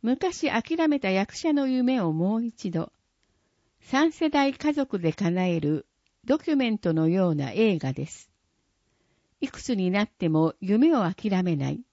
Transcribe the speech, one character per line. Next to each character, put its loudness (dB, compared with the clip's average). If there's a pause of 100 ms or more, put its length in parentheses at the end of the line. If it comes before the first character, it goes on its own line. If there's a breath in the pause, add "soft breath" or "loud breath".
昔 0
諦 0
め 2
た -2
役 0
者 0
の 2
夢 0
を 0
も 0
う -2
一 -8
度。 -4 (880)
三 2
世 -2
代 2
家 -2
族 -2
で 0
叶 0
え 0
る -2 (380)
ド 0
キ -2
ュ 2
メ 0
ン -2
ト -2
の 2
よ 2
う 0
な -4
映 2
画 -4
で -8
す。 -20 (1120)
い -6
く -14
つ -2
に 0
な 0
っ -12
て -4
も 2
夢 4
を 2
諦 -2
め 0
な -2
い。 -6 (120)